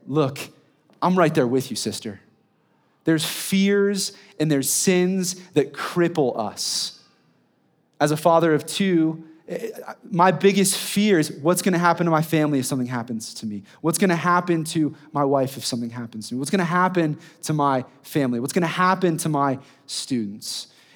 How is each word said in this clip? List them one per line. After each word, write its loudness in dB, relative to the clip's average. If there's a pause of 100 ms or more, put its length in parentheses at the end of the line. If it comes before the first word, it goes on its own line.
"Look, -2 (640)
I'm 2
right 4
there 2
with 0
you, -6
sister. -8 (840)
There's 2
fears 0 (280)
and 0
there's 0
sins 0 (180)
that 0
cripple 0
us." -6 (1000)
As 2
a 0
father 4
of 0
two, 0 (240)
eh, -8 (420)
my 6
biggest 4
fear 2
is 0
what's 0
gonna 2
happen 2
to 2
my 4
family 0
if -2
something -4
happens -8
to -12
me? -8 (160)
What's -2
gonna 2
happen 0
to -2 (200)
my 0
wife 0
if -10
something -4
happens -12
to -8
me? -4
What's -4
gonna 2
happen 0 (260)
to -4
my 0 (160)
family? -2
What's -6
gonna 0
happen 2
to -4
my 0 (280)
students? -8 (280)